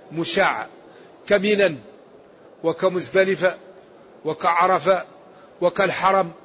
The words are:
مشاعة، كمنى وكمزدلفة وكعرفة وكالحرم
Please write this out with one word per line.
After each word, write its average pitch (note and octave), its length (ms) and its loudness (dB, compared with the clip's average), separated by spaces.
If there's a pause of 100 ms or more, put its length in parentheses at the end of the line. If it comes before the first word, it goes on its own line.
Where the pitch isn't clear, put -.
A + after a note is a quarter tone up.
(120)
مشاعة، D#3 560 -2 (600)
كمنى G3+ 480 2 (880)
وكمزدلفة F3 920 0 (680)
وكعرفة F3 800 0 (560)
وكالحرم F#3 720 0 (120)